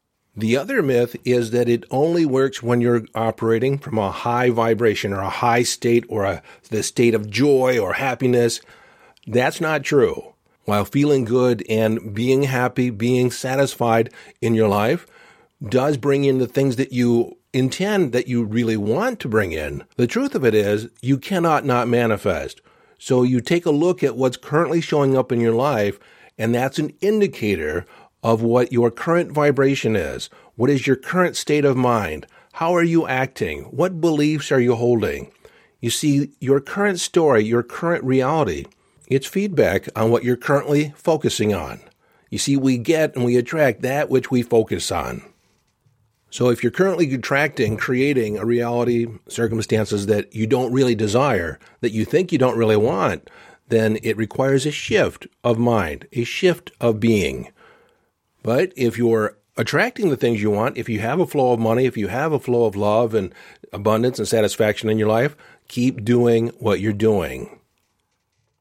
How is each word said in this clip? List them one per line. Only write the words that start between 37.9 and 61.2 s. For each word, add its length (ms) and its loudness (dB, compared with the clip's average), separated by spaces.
reality, 640 0
it's 200 -2
feedback 680 0
on 160 2
what 140 2
you're 120 0
currently 600 0
focusing 580 0
on. 260 -8
You 80 -6
see, 180 0
we 220 2
get 360 0
and 100 -2
we 120 2
attract 460 0
that 260 -2
which 220 0
we 120 2
focus 480 0
on. 320 -6
So 180 0
if 140 0
you're 100 0
currently 420 0
attracting, 640 0
creating 600 0
a 80 -6
reality, 640 0
circumstances 800 -2
that 280 -2
you 120 -2
don't 260 0
really 240 2
desire, 640 0
that 100 -2
you 120 -2
think 280 0
you 60 2
don't 200 2
really 180 4
want, 540 -2
then 340 2
it 140 -2
requires 500 -2
a 60 -2
shift 560 -2
of 140 2
mind, 540 0
a 120 -4
shift 560 -2
of 180 2
being. 540 0
But 340 0
if 220 -2
you're 380 0
attracting 540 -2
the 60 0
things 260 0
you 80 2
want, 260 -2
if 120 -8
you 100 -4
have 220 -2